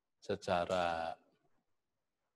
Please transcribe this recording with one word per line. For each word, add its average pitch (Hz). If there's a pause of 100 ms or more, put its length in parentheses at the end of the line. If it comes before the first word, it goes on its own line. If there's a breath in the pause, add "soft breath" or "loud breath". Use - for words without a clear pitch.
(180)
secara 87 (1200)